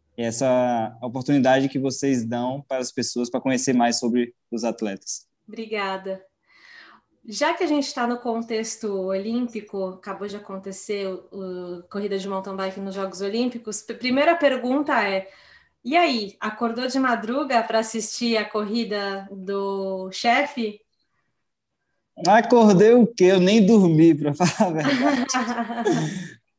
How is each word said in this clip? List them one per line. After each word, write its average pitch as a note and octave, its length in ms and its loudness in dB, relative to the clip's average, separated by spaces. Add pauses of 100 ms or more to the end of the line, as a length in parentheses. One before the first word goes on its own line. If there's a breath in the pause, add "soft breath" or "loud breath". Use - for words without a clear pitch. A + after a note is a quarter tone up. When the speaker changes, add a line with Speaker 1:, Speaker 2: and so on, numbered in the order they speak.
(160)
Speaker 1:
e A#2+ 60 -8
essa A#2+ 800 0
oportunidade C3 680 2
que C3+ 120 -4
vocês C3 440 -2
dão B2 440 -6
para C3+ 100 -4
as B2+ 140 -6
pessoas A#2+ 360 -4
para B2 140 -6
conhecer C3 320 0
mais A#2+ 240 2
sobre A#2+ 380 -2 (160)
os A2+ 120 -6
atletas. A2 640 -6 (220)
Speaker 2:
Obrigada. G3 760 -8 (1000 soft breath)
Já C#4+ 300 -2
que F#4 80 -2
a E4 40 0
gente D4 240 0
tá B3 140 -4
no A#3+ 140 -2
contexto A3+ 680 -6
olímpico, G3+ 960 -4 (120)
acabou G3+ 320 -10
de G3+ 80 -10
acontecer G3 720 -8
o, F3+ 720 -10
o F3 100 -20
corrida G3+ 300 -4
de G3 100 -10
mountain F#3+ 260 -6
bike F#3+ 240 -6
nos G3 140 -8
Jogos F#3+ 260 -8
Olímpicos, A3+ 600 -4
p-, A3 140 -12
primeira C4+ 400 2
pergunta C4 680 2
é, F#3+ 240 -2 (580 soft breath)
e C4 100 -2
aí, B3+ 460 0
acordou A3+ 440 -4
de C4 140 -2
madruga B3 640 0
pra A3+ 160 0
assistir A3+ 560 -2
a G#3+ 80 0
corrida G3+ 880 -4
do G3 800 -6
chefe? A#3+ 680 -2 (1500)
Speaker 1:
Acordei A3 680 8
o B3 140 8
quê? - 180 2
Eu F#3+ 140 6
nem G3 260 6
dormi, E3+ 480 8
pra D3 200 0
falar F3+ 360 0
a E3 40 -4
verdade. B3+ 520 0 (720)
Speaker 2:
<laughs> D#3+ 460 -6 (180)